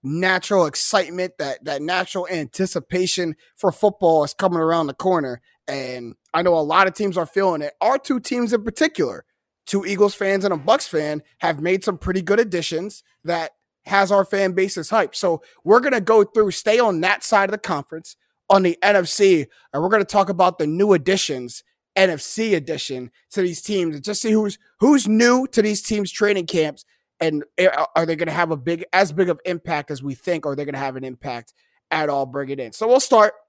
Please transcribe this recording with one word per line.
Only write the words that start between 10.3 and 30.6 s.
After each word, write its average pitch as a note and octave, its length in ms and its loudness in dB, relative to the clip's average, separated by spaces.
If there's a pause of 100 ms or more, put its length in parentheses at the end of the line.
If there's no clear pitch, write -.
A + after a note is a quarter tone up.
and F#3+ 120 0
a - 20 -4
Bucks G3 300 0
fan, D3+ 360 -4 (180)
have E3 200 -2
made F#3 240 -2
some F#3+ 140 -4
pretty F#3 240 -4
good G3+ 180 2
additions F3+ 600 -4 (220)
that E3 280 -4 (320)
has G3 260 2
our G3 140 4
fan G3 280 0
bases F#3 360 -2
hyped. G#3 280 0
So E3 260 -2 (220)
we're A3 160 6
gonna B3+ 200 0
go G#3 240 4
through, G#3+ 280 2
stay G#3+ 260 2
on G3 240 2
that F#3 200 0
side G3 280 2
of - 20 -4
the G#3+ 60 -6
conference, D#3+ 580 -8 (320)
on F#3+ 140 6
the E3+ 200 2
N G3+ 140 4
F F3+ 100 2
C, F3+ 420 4 (260)
and C#3+ 80 -2
we're F#3 80 0
gonna G#3 140 2
talk G3 260 2
about F3+ 260 2
the D3+ 100 -2
new F#3+ 280 2
additions, C#3+ 680 -2 (320)
N F#3+ 140 4
F D#3 140 -4
C A3 320 -2
addition C3+ 560 -6 (220)
to G3 100 -2
these F3 180 -4
teams, F3+ 340 -2
and C#3 80 -12
just G3+ 200 -6
see A3+ 100 0
who's, G#3+ 260 0 (200)
who's C4 280 4
new A#3+ 420 4
to - 120 0
these G#3+ 220 0
teams' G#3 280 -2
training G3+ 360 0
camps, D#3 400 -2 (360)
and D3+ 220 -2 (160)
are, F3 260 4 (100)
are E3 100 2
they E3 100 -2
gonna D#3+ 140 -4
have E3 200 -2
a D#3+ 60 -2
big, E3 280 -4 (100)
as F#3+ 180 4
big F3 160 0
of D#3+ 160 -2
impact E3+ 460 -6
as C3 120 -8
we C#3 120 -6
think, D#3+ 320 -4
or D3 60 -4
are C#3+ 40 -6
they D3 80 -6